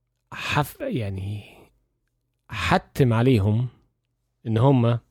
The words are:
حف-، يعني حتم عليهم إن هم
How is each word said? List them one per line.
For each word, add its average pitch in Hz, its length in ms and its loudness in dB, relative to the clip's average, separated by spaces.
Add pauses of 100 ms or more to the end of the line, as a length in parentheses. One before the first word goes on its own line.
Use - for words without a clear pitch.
(340)
حف-، - 480 -6
يعني 101 640 -8 (1040)
حتم 127 640 0
عليهم 117 540 2 (800)
إن 110 100 -2
هم 117 420 4 (120)